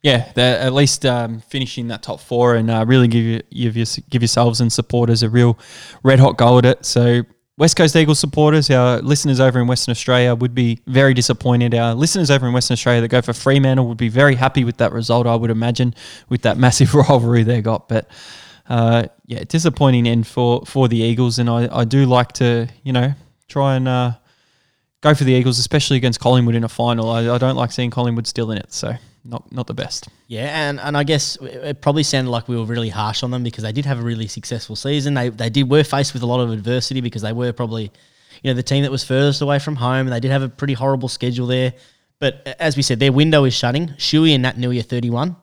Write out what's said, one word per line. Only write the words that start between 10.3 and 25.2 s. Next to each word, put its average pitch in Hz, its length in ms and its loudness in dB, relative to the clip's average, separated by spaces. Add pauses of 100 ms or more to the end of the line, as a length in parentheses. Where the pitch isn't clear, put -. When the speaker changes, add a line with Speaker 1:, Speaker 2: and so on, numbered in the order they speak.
Speaker 1:
would 120 200 -2
be 120 320 0
very 135 260 4
disappointed. 120 600 0
Our 117 200 0
listeners 156 360 0
over 131 160 2
in 120 60 0
Western 123 220 0
Australia 120 280 0
that 113 60 -2
go 123 120 2
for 120 120 -6
Fremantle 135 560 2
would 113 100 -8
be 120 100 -2
very 131 280 4
happy 131 280 0
with 117 120 -4
that - 160 0
result, 117 340 0
I 117 80 2
would 117 160 -2
imagine, 117 420 -2 (360)
with 123 140 -2
that 107 140 0
massive 127 380 2
<laughs> - 0 -
rivalry 120 480 4
they 117 180 0
got. 110 280 -4
But, 113 200 -2 (600)
uh, 117 380 2 (200)
yeah, - 160 -10
disappointing 139 640 0
end 117 200 0
for, 123 400 -2
for 131 220 0
the 113 100 0
Eagles. 117 420 0
And 120 100 0
I, 120 180 0 (120)
I 120 40 2
do 135 220 2
like 123 280 2
to, 117 340 0 (160)
you 135 80 -4
know, 127 200 0 (360)
try 139 260 -2
and, 131 140 -2
uh, 123 240 -2 (880)
go 151 140 4
for 143 100 0